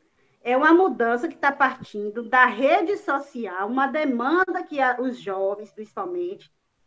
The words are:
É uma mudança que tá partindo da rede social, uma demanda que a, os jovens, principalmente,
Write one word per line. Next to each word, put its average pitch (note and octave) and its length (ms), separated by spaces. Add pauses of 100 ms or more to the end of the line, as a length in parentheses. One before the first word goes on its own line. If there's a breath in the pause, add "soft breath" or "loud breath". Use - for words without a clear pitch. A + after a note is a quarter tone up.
(420)
É A#3+ 140
uma D#4 160
mudança A#3+ 540
que - 100
tá C#4+ 140
partindo G#3 720
da B3 220
rede D4+ 540
social, A3 720
uma C4 180
demanda D#4 760
que D4+ 180
a, B3 200
os B3+ 180
jovens, G3 540
principalmente, F#3 800 (340)